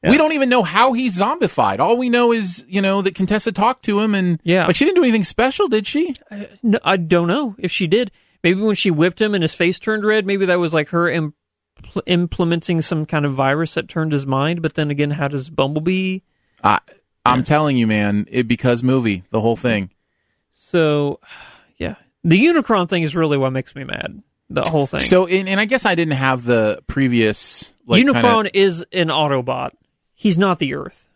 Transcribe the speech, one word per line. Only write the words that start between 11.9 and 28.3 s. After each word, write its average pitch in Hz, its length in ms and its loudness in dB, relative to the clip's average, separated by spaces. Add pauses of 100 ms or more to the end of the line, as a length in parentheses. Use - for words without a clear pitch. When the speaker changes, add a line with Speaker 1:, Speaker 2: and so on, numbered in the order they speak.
Speaker 1:
implementing 170 760 -2
some 156 260 -4
kind 147 180 -2
of 139 80 -2
virus 143 400 -2
that - 140 -6
turned 160 240 -4
his 139 160 -2
mind. 147 340 -2
But 160 140 -6
then 151 160 -2
again, 143 200 -2
how 147 160 -4
does 143 220 -6
Bumblebee 180 720 -2 (440)
Speaker 2:
I, 101 160 2 (460)
I'm 127 140 2
Speaker 1:
Yeah. 123 40 -2
Speaker 2:
telling 151 340 2
you, 113 100 2
man, 104 420 0
it, 120 180 -2
because 120 360 0
movie, 117 480 0
the 113 100 0
whole 113 140 0
thing. 107 340 -4 (640)
Speaker 1:
So, 147 680 -2 (300)
<sighs> - 280 -20
yeah. - 180 -8 (280)
The 170 220 6
Unicron 233 420 2
thing 175 140 -2
is 156 140 -4
really 156 220 0
what 131 120 0
makes 131 260 -6
me 139 80 -14
mad. - 380 -12 (300)
The - 100 -2
whole 151 240 0
thing. 139 160 -8
Speaker 2:
So, 185 240 4
and, 190 240 -2
and 196 100 0
I 220 60 2
guess 240 220 -2
I 185 80 2
didn't 165 180 0
have 131 320 -2
the 113 420 2
previous, 120 880 0 (120)
like, 233 180 4
Speaker 1:
Unicron 240 400 2